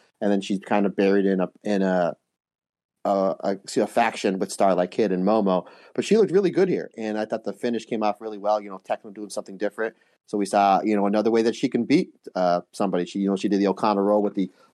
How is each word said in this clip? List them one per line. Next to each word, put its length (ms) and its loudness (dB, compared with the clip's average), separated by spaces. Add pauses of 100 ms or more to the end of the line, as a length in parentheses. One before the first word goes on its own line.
(220)
and 100 0
then 100 0
she's 180 -4
kind 260 0
of 100 -2
buried 300 2
in 160 2
a, 80 -2 (140)
in 180 0
a, 340 0 (920)
a, 340 0
a, 260 -4
see, 160 -2
a 60 0
faction 520 0
with 120 -4
Starlight 400 2
Kid 200 0
and 120 -2
Momo, 420 2 (300)
but 100 -4
she 120 4
looked 140 4
really 200 2
good 180 2
here, 280 -2
and 200 -4
I 80 -2
thought 180 -6
the 100 -6
finish 320 -4
came 180 -4
off 180 -2
really 160 -10
well. 240 0
You 80 -14
know, 80 -14
Tekla 360 -8
doing 160 -12
something 280 -12
different, 380 -4 (320)
so 100 -4
we 80 0
saw, 380 4
you 120 2
know, 120 2
another 240 2
way 100 4
that 140 2
she 140 -2
can 160 -2
beat, 280 0 (220)
uh, 260 2 (100)
somebody. 340 -2
She, 140 -8
you 100 0
know, 60 0
she 120 -4
did 120 2
the 80 2
O'Connor 360 0
roll 180 2
with 140 -2
the 160 -2 (220)